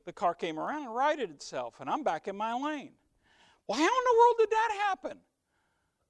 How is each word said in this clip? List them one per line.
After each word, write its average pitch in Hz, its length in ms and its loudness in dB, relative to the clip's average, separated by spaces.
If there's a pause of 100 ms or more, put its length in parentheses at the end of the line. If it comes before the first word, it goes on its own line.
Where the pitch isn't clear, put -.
the 175 80 -12
car 175 220 0
came 160 240 -6
around 254 240 -6
and 226 120 -8
righted 294 360 0
itself, 131 480 -10
and 135 100 -6
I'm 262 140 -2
back 170 240 -2
in 196 100 -6
my 220 160 -4
lane. 277 400 -6 (720)
Why 208 140 -2
in 311 60 4
the 494 340 4
world 480 180 8
did 440 140 2
that 440 360 0
happen? - 300 -6 (920)